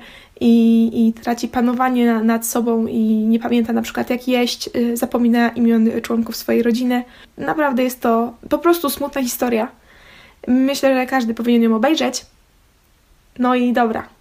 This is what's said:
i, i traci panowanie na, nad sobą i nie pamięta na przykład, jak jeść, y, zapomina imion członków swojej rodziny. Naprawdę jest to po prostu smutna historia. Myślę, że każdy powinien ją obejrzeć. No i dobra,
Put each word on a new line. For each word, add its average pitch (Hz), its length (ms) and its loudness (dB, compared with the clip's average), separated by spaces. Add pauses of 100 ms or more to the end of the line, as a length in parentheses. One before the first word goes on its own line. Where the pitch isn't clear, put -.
(400)
i, 226 540 4
i 226 200 2
traci 233 340 -6
panowanie 247 580 0
na, 226 180 2
nad 226 220 0
sobą 226 420 0
i 233 160 -2
nie 220 360 2
pamięta 233 340 0
na 226 80 0
przykład, 233 280 -6
jak 247 180 -4
jeść, 240 480 -2
y, 240 220 -2
zapomina 233 520 2
imion 233 400 2 (120)
członków 226 340 -4
swojej 226 280 0
rodziny. 247 400 0 (340)
Naprawdę 285 460 -2
jest 254 180 -4
to 233 320 0 (160)
po 294 80 0
prostu 339 320 0
smutna 277 320 -6
historia. 240 500 -2 (760)
Myślę, 269 480 2
że 254 100 -2
każdy 254 280 -2
powinien 233 280 2
ją 226 140 2
obejrzeć. 262 500 0 (1120)
No 247 160 2
i 247 180 0
dobra, 233 340 -2 (140)